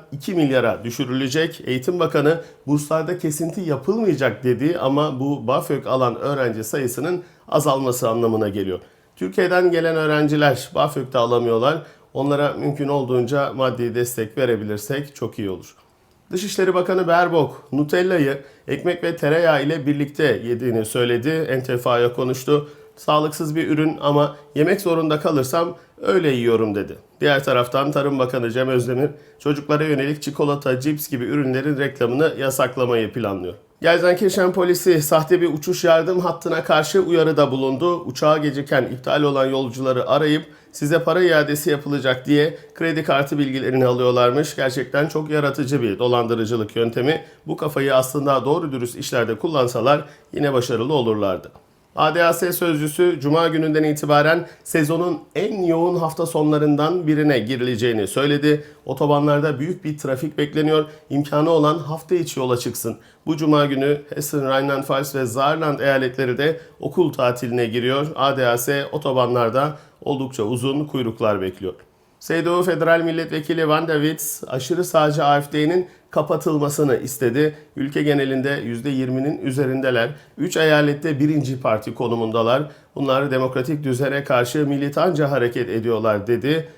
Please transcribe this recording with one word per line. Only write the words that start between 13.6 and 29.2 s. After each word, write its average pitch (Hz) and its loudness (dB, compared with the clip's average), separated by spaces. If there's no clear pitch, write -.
destek 120 -4
verebilirsek 120 -2
çok - -8
iyi 101 -4
olur. - -12
Dışişleri 190 -2
Bakanı 180 0
Baerbock, 170 2
Nutella'yı 147 0
ekmek 170 -4
ve 170 -2
tereyağı 156 2
ile 147 -2
birlikte 147 -2
yediğini 117 0
söyledi. 120 0
N 139 -2
T 127 -2
Fa'ya 120 2
konuştu. 135 0
"Sağlıksız 151 0
bir 160 0
ürün 156 0
ama 143 2
yemek 175 2
zorunda 160 0
kalırsam 165 0
öyle 185 2
yiyorum." 113 2
dedi. 98 -6
Diğer 139 2
taraftan 135 0
Tarım 139 0
Bakanı 123 -2
Cem 131 0
Özdemir, 127 0